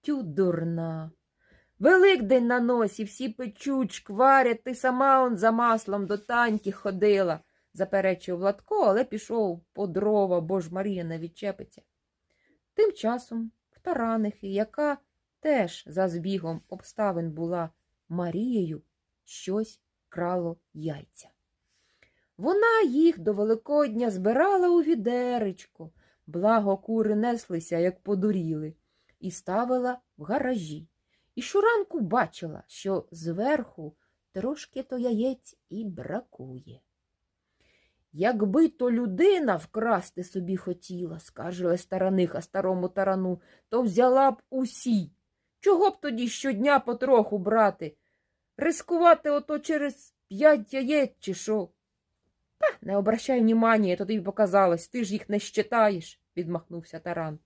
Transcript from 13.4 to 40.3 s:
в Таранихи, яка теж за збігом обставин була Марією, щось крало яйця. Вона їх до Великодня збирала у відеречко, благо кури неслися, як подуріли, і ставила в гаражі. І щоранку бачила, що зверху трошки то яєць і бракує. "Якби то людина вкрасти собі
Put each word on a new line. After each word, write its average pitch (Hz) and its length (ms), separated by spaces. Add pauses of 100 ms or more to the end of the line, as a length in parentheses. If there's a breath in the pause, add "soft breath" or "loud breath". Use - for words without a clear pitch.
в - 100
Таранихи, 226 680
яка 220 500 (420)
теж 240 460
за 185 220
збігом 170 600
обставин 185 600
була 165 400 (380)
Марією, 175 760 (420)
щось - 560 (280)
крало 175 480 (180)
яйця. 156 540 (1080)
Вона 415 460
їх 320 360
до 185 140
Великодня 226 760
збирала 285 580
у 349 140
відеречко, 233 1080 (360)
благо 196 500
кури 220 380
неслися, 208 640
як 180 240
подуріли, 175 720 (460)
і 185 100
ставила 247 680 (180)
в 151 60
гаражі. 180 680 (460)
І 254 80
щоранку 403 580
бачила, 175 680
що - 440
зверху 170 840 (360)
трошки 262 500
то 254 160
яєць 247 600 (100)
і 220 160
бракує. 131 960 (1300)
"Якби 214 560
то 247 220
людина 240 680
вкрасти 180 680
собі 185 320